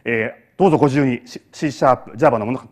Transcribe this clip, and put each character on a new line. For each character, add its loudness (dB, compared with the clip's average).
え -4
ー、 -6
ど 4
う 2
ぞ 2
ご 4
自 0
由 2
に -2
C-、 -18
C#、 -6
Java 2
の -6
も -4
の -8